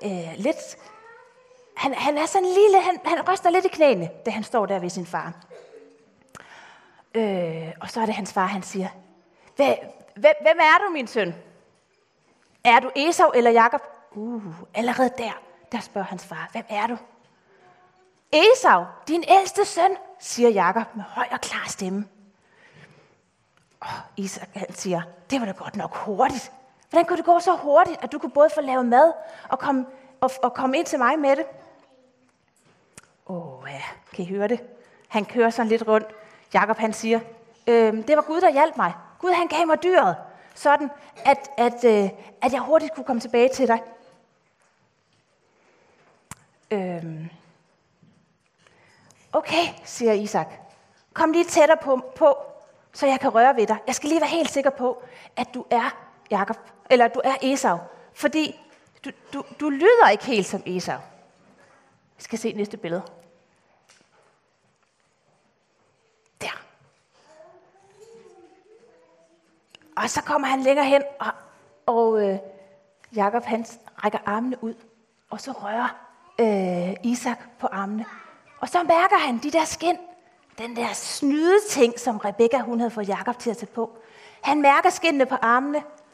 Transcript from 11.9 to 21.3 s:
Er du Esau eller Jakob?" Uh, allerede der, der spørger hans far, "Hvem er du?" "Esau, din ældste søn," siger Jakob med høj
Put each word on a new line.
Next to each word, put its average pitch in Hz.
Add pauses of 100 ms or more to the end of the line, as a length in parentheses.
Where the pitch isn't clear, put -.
Er 262
du 262
Esau 320
eller 240
Jakob?" 233 (280)
Uh, 220 (300)
allerede 240
der, 226 (400)
der 226
spørger 196
hans -
far, 165
"Hvem 226
er 208
du?" 240 (1400)
"Esau, 311 (240)
din 320
ældste 392
søn," 370 (220)
siger -
Jakob 202
med 208
høj 240